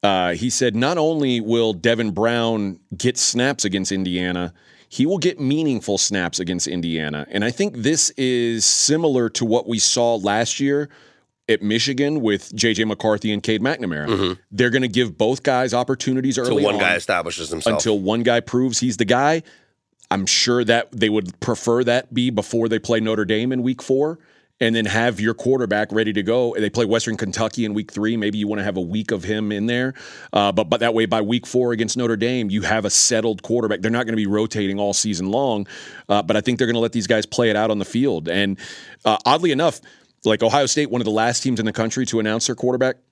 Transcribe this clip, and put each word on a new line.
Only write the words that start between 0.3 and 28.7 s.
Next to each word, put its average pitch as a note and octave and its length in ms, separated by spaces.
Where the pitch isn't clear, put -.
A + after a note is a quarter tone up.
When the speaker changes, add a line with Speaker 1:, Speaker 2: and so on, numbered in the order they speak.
Speaker 1:
he A2+ 160
said, A#2 260
"Not C#3+ 220
only D3 420
will A2 320
Devin A2+ 380
Brown A2 680
get B2 200
snaps B2+ 480
against F#2+ 260
Indiana, F2+ 640
he C3+ 160
will F#3 120
get F3 220
meaningful C3+ 560
snaps F#2 420
against F2+ 300
Indiana." D#2+ 640
And G#2 160
I B2 40
think B2 280
this C#3+ 400
is A#2+ 480
similar C#3 640
to - 160
what A2+ 200
we A2+ 120
saw A#2 380
last G#2 440
year C#3+ 300
at A2 140
Michigan B2+ 580
with G2+ 340
J A2 200
J G#2+ 100
McCarthy G#2+ 480
and G2+ 100
Cade A2 200
McNamara. A2+ 460
Speaker 2:
Mm-hmm. F#2+ 240
Speaker 1:
They're A#2+ 180
gonna B2+ 160
give G#2+ 300
both A2+ 260
guys B2+ 320
opportunities C3 640
Speaker 2:
Until B2 160
Speaker 1:
early G2+ 100
Speaker 2:
one G2+ 100
Speaker 1:
on, G#2 60
Speaker 2:
guy F2+ 160
establishes E2+ 540
himself. E2+ 280
Speaker 1:
until G#2+ 200
one G#2+ 240
guy A#2 180
proves B2 400
he's B2 180
the A#2 60
guy. C#3+ 380
I'm F#2+ 160
sure B2 380
that A#2 280
they G#2+ 160
would G#2 320
prefer A#2+ 440
that B2 280
be B2 180
before A2+ 380
they A2 120
play A#2 200
Notre A2 240
Dame A2 280
in B2+ 100
week B2 180
four, D3 380
and A2+ 160
then A2 120
have A2 340
your A2 140
quarterback G#2+ 580
ready G#2+ 220
to G2+ 100
go. A#2 340
They G#2 120
play A#2+ 140
Western A2 320
Kentucky A2 480
in G#2 100
week G#2 180
three. G#2+ 240
Maybe G#2 220
you G#2 100
wanna G#2 160
have G2 120